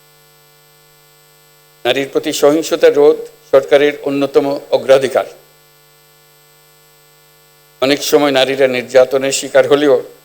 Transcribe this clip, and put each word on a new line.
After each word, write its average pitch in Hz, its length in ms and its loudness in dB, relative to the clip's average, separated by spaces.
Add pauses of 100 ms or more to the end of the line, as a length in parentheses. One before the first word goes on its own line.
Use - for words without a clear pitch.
(1800)
নারীর 135 280 -2
প্রতি 151 200 -4
সহিংসতা 156 580 2
রোধ 147 260 4 (340)
সরকারের 143 420 2 (100)
অন্যতম 143 580 -2 (100)
অগ্রাধিকার। 123 540 0 (2500)
অনেক 139 220 -2
সময় 147 280 2
নারীরা 131 380 0
নির্যাতনের 127 640 0
শিকার 131 360 -2
হলেও 143 340 0 (220)